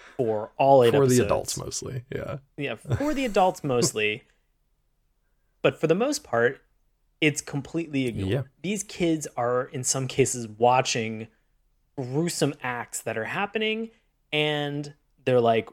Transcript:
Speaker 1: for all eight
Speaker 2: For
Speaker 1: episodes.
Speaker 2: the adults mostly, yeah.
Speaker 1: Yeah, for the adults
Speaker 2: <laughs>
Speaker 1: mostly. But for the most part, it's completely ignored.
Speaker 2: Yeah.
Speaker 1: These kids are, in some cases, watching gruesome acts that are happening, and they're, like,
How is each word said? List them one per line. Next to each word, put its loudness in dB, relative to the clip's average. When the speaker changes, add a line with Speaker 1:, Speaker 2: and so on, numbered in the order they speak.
Speaker 1:
for -2
all 8
eight 8
Speaker 2:
For 4
Speaker 1:
episodes. 6
Speaker 2:
the 4
adults 0
mostly, -8
yeah. -8
Speaker 1:
Yeah, -6
for -2
the -2
adults 2
Speaker 2:
<laughs> -
Speaker 1:
mostly. 0
But 2
for -2
the 2
most -2
part, 0
it's 0
completely -6
ignored. -4
Speaker 2:
Yeah. 0
Speaker 1:
These -4
kids -2
are, -2
in -8
some -2
cases, 0
watching 2
gruesome -2
acts -8
that -6
are -4
happening, -4
and -2
they're, 4
like, 2